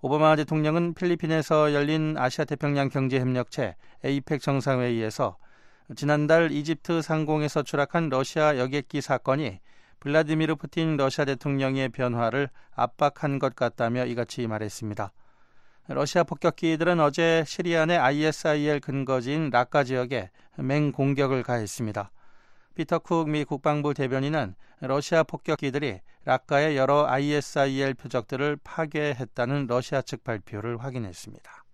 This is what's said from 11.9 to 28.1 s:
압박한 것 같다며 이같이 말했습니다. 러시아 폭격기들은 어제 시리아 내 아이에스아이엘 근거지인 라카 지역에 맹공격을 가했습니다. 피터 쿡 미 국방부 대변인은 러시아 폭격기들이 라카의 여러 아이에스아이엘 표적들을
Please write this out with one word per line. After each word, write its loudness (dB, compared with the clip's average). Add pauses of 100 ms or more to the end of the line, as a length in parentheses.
압박한 0
것 -2
같다며 -2
이같이 -4
말했습니다. -6 (760)
러시아 0
폭격기들은 0
어제 4
시리아 0
내 2
아이에스아이엘 2
근거지인 -2
라카 2
지역에 -2 (260)
맹공격을 0
가했습니다. -4 (640)
피터 -2
쿡 0
미 0
국방부 0
대변인은 -2 (260)
러시아 2
폭격기들이 -2 (240)
라카의 2
여러 4
아이에스아이엘 0
표적들을 -4